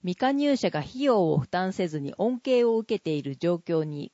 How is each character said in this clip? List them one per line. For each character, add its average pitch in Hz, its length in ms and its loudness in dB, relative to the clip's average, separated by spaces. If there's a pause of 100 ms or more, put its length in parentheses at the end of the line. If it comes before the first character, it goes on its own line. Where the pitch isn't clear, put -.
未 180 120 -2
加 262 160 0
入 285 240 2
者 190 160 0
が 156 80 -2
費 254 240 -8
用 208 280 4
を 147 60 2
負 139 100 -2
担 185 260 -2
せ 185 140 -2
ず 156 120 -6
に 139 180 -8
恩 240 260 -2
恵 247 200 2
を 226 140 4
受 220 200 -2
け - 60 -6
て 160 80 -2
い 147 100 0
る 139 160 -6
状 175 200 0
況 165 260 0
に 151 300 -8